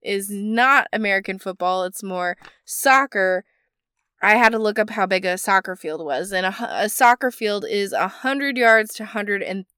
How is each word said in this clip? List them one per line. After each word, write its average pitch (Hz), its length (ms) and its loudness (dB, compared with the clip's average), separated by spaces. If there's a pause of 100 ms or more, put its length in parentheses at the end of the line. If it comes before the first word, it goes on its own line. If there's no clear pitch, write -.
is 196 280 -4
not 226 640 2
American 196 460 -2
football, 185 460 -2
it's 185 180 -10
more 180 340 -4 (280)
soccer, 214 800 0 (800)
I 208 140 6
had 233 160 6
to 226 60 0
look 214 200 -2
up 214 120 0
how 208 160 -2
big 190 180 0
a 185 140 -2
soccer 190 380 0
field 156 280 -8
was. 151 280 -4
And 185 140 0
a 190 40 -2
hu-, 233 180 -8
a 190 200 -2
soccer 247 420 4
field 208 380 -4
is 196 240 -2
a 165 160 -2
hundred 277 500 -4
yards 220 360 6
to 214 100 -12
hundred 202 380 -4
and 190 220 -6 (140)